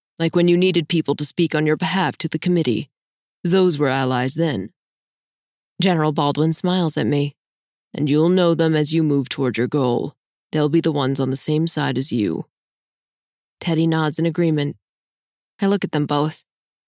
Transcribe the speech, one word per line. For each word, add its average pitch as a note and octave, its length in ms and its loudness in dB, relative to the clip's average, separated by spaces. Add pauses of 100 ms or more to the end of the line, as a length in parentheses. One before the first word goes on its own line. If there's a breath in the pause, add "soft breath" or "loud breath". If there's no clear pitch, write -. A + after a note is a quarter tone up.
(200)
Like E3 160 0
when F3 120 4
you F3 100 4
needed F3 320 2
people D3+ 260 0
to D3 100 -6
speak D#3+ 300 -2
on D#3 100 0
your D3+ 120 2
behalf E3+ 400 -2
to - 100 -4
the D#3+ 120 -4
committee. D#3+ 500 -2 (540)
Those F3+ 360 2
were D3 80 0
allies C3 480 0
then. C#3+ 360 -2 (1120)
General D#3+ 300 2
Baldwin D3 420 0
smiles F3+ 440 -2
at B2+ 100 0
me. C#3+ 280 -2 (580)
And D3 160 -2
you'll D#3 200 2
know F3+ 240 4
them D#3+ 220 0
as D3+ 180 0
you D#3+ 80 2
move C#3+ 280 0
toward B2+ 280 -2
your A#2+ 100 0
goal. B2+ 460 -2 (380)
They'll D3+ 180 0
be D#3+ 120 2
the E3 100 0
ones C#3 280 0
on C3 100 0
the C3 60 -2
same D#3 320 0
side C#3 300 -2
as C3+ 140 -4
you. G2+ 340 -2 (1120)
Teddy E3 280 0
nods D#3+ 320 0
in E3 60 2
agreement. D#3 500 0 (840)
I G3+ 80 0
look G3 160 2
at F3 100 -4
them D3 120 0
both. D3 380 -2 (440)